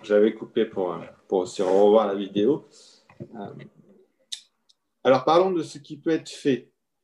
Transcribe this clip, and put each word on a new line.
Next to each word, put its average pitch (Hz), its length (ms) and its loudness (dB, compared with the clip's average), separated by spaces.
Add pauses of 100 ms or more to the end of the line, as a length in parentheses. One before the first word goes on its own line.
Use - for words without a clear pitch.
j'avais 104 300 2
coupé 113 320 -4
pour, 87 320 -6 (300)
pour 98 120 0
aussi 90 220 -6
revoir 104 460 4
la 98 80 -4
vidéo. 104 520 -2 (540)
Euh, - 320 -16 (1500)
alors, 131 220 2
parlons 180 260 2
de 165 120 -4
ce 139 140 -14
qui 143 200 -16
peut 165 120 -6
être 156 200 -4
fait. - 420 -4 (320)